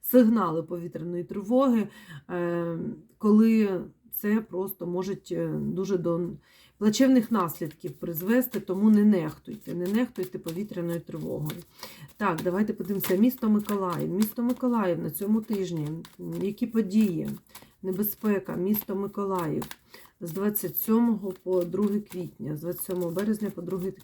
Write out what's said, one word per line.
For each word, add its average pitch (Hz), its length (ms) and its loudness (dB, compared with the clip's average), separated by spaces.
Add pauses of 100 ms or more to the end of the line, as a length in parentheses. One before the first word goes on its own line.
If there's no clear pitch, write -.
сигнали 214 640 4
повітряної 175 600 -8
тривоги, 220 640 2 (420)
е, 170 480 -2 (400)
коли 214 640 6 (300)
це 208 380 0
просто 185 380 -6
може, 185 300 -4 (140)
е, 165 160 -2
дуже 165 500 -2
до 170 320 -2 (480)
плачевних 233 540 4
наслідків 170 600 -4
призвести, 190 680 -2
тому 202 300 2
не 208 160 8
нехтуйте, 175 720 0
не 175 120 -4
нехтуйте 208 520 -2
повітряною 170 600 -4
тривогою. 156 600 -8 (580)
Так, 180 260 0
давайте 208 300 0
подивимося, 196 420 -2
місто 233 340 4
Миколаїв. 190 600 0
Місто 214 340 -2
Миколаїв 233 560 0
на 165 100 -4
цьому 208 320 0
тижні, 170 480 -2 (520)
які 208 260 -4
події, 190 600 2 (540)
небезпека, 190 720 -2
місто 196 400 -2
Миколаїв 196 680 -2 (580)
з 170 100 -8
двадцять 190 460 -2
сьомого 220 560 2 (100)
по 180 200 2
друге 196 360 0
квітня, 156 560 -8
з 151 60 -10
двадцять 175 220 -6
сьомого 180 280 -4
березня 208 380 -2
по 170 120 -10
друге 185 320 -6 (100)